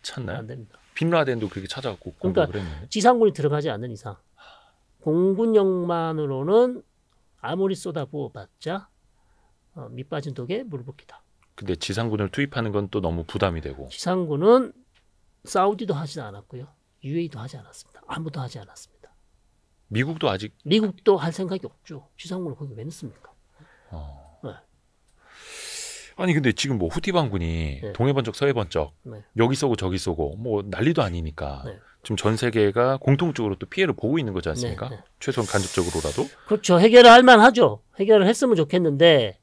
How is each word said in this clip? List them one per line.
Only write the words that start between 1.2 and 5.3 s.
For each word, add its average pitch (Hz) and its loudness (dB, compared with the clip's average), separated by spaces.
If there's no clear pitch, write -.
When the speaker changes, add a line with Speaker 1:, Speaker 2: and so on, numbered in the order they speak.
Speaker 1:
그렇게 95 -10
찾아갖고 117 -10
Speaker 2:
그러니까 175 0
Speaker 1:
공격을 107 -6
했는데. 82 -10
Speaker 2:
지상군이 220 4
들어가지 147 -2
않는 117 -8
이상 101 -14
공군력만으로는 180 0